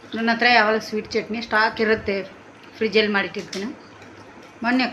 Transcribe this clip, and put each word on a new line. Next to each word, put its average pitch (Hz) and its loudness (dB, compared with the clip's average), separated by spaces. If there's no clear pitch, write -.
ನನ್ನ 226 -2
ಹತ್ರ 247 2
ಯಾವಾಗಲೂ 220 4
ಸ್ವೀಟ್ 214 -6
ಚಟ್ನಿ 214 -4
ಸ್ಟಾಕ್ 220 0
ಇರುತ್ತೆ, 208 0
ಫ್ರಿಜ್ಜಲ್ಲಿ 214 2
ಮಾಡಿಟ್ಟಿರ್ತೀನಿ. 190 -6
ಮೊನ್ನೆ 247 2